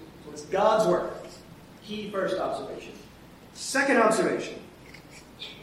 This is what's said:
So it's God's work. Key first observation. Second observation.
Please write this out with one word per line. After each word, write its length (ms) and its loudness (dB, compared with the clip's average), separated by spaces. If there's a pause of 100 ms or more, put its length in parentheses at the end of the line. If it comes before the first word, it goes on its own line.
(260)
So 60 -16
it's 120 -12
God's 440 4
work. 260 2 (720)
Key 260 -8
first 280 0
observation. 560 -6 (600)
Second 440 2
observation. 640 2 (1000)